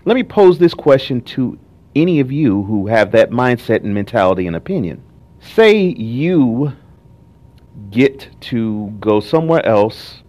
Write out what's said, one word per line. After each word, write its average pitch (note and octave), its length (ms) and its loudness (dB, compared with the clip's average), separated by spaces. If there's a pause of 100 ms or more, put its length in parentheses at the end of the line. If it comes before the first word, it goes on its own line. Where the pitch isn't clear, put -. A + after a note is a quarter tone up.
Let A3 100 2
me B3+ 80 -2
pose F#3 340 4
this E3+ 160 2
question C3+ 480 0
to - 380 -6 (340)
any D#3+ 280 0
of B2+ 100 -4
you A#2 320 0
who G2+ 240 -4
have G#2+ 240 2
that A2 200 2
mindset A#2+ 520 -2
and G2+ 100 -6
mentality F#2+ 540 -2
and E2 80 -6
opinion. F#2+ 480 -8 (520)
Say G#3+ 240 4
you C#3 960 -2 (1160)
get C3 400 0 (120)
to G#2+ 580 -6
go G#2+ 200 4
somewhere D#3+ 460 0
else A2 640 0